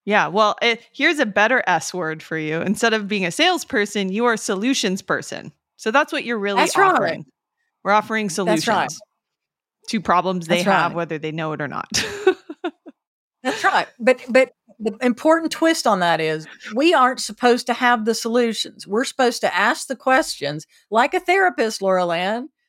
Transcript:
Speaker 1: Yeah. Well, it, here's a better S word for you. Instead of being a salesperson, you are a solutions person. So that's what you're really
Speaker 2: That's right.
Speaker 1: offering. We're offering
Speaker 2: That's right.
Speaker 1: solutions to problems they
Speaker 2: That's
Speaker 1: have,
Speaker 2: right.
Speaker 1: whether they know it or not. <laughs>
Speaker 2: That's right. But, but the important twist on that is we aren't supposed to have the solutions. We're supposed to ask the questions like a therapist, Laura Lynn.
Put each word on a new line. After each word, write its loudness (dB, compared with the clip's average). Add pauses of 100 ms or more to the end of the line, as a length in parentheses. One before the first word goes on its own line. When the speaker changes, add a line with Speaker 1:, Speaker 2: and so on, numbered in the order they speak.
Speaker 1:
Yeah. 2
Well, 2
it, 0 (100)
here's 0
a 4
better 2
S 0
word -6
for -8
you. -4
Instead 0
of -4
being -2
a -2
salesperson, 0
you 0
are 2
a -2
solutions -2
person. -6 (240)
So -6
that's 2
what -4
you're -4
really 0
Speaker 2:
That's 0
right. 6
Speaker 1:
offering. -2 (580)
We're 0
offering 0
Speaker 2:
That's -4
right. 0
Speaker 1:
solutions -14 (880)
to -2
problems 0
they 2
Speaker 2:
That's 0
Speaker 1:
have, 2
Speaker 2:
right. -8
Speaker 1:
whether -4
they -6
know -4
it -8
or -6
not. -8
<laughs> -2 (720)
Speaker 2:
That's -4
right. 2 (120)
But, 2 (100)
but 0 (280)
the -6
important 2
twist 0
on 2
that 2
is -2 (280)
we 4
aren't 2
supposed 0
to 0
have 2
the 0
solutions. -2
We're -2
supposed 0
to 0
ask 0
the -6
questions 0 (240)
like 2
a 2
therapist, 0
Laura 2
Lynn. -4 (200)